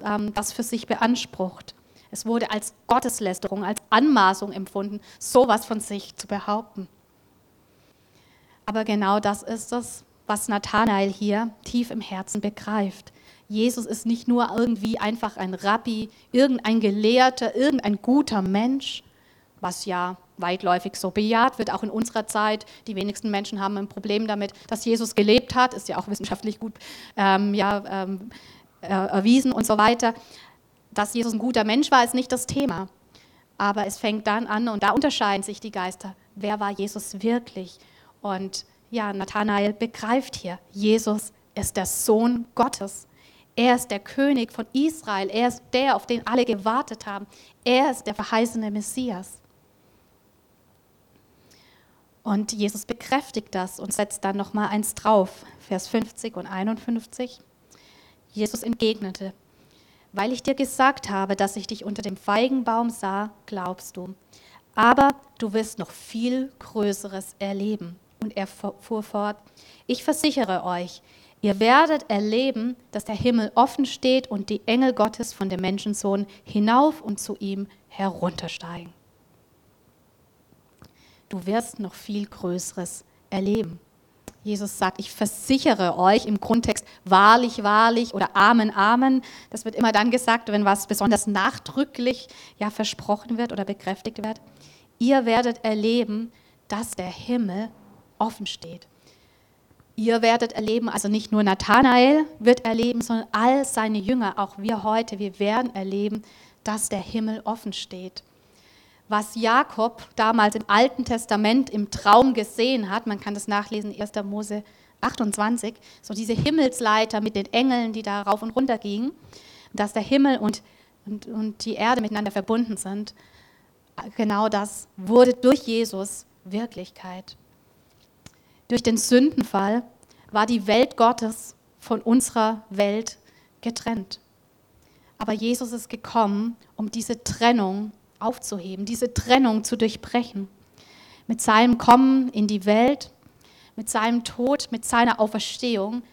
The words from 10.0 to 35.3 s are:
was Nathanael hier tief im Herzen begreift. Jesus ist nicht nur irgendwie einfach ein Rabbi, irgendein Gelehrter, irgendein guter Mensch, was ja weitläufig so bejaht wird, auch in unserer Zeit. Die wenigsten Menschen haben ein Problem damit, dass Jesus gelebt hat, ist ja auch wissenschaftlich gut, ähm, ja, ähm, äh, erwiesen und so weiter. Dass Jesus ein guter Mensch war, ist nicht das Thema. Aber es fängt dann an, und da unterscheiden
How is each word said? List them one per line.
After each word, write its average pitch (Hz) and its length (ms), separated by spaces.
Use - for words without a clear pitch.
was 208 220
Nathanael 208 600
hier 208 420
tief 240 280
im 226 80
Herzen 190 400
begreift. 208 720
Jesus 233 380
ist 226 200
nicht 233 200
nur 240 320
irgendwie 226 400
einfach 220 380
ein 185 180
Rabbi, 214 560
irgendein 247 480
Gelehrter, 226 760
irgendein 240 480
guter 247 400
Mensch, 226 640
was 180 240
ja 180 320
weitläufig 180 600
so - 160
bejaht 226 480
wird, 214 120
auch 190 120
in 214 60
unserer 220 360
Zeit. 214 400
Die 214 80
wenigsten 202 340
Menschen 202 300
haben 196 160
ein 202 100
Problem 208 400
damit, 202 260
dass 226 180
Jesus 226 300
gelebt 214 400
hat, 247 180
ist - 160
ja - 80
auch - 120
wissenschaftlich 202 500
gut, 226 160
ähm, 202 380
ja, 202 340
ähm, 196 420
äh, - 80
erwiesen 220 640
und 220 120
so 214 140
weiter. 226 340
Dass 208 240
Jesus 233 200
ein 220 40
guter 233 240
Mensch 226 300
war, 254 100
ist 240 120
nicht 262 180
das 254 140
Thema. 190 420
Aber 202 280
es 202 100
fängt 214 300
dann 220 220
an, 220 180
und 214 160
da 202 80
unterscheiden 208 540